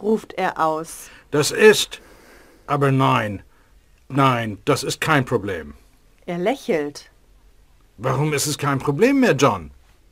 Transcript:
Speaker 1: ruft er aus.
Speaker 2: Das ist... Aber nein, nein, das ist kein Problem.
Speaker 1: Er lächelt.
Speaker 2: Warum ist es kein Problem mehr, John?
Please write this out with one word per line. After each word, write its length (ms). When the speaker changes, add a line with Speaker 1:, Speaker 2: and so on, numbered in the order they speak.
Speaker 1:
ruft 340
er 260
aus. 480
Speaker 2:
Das 200
ist... 500
Aber 260
nein, 500
nein, 560
das 200
ist 160
kein 240
Problem. 500
Speaker 1:
Er 120
lächelt. 720
Speaker 2:
Warum 360
ist 140
es 120
kein 200
Problem 420
mehr, 120
John? 380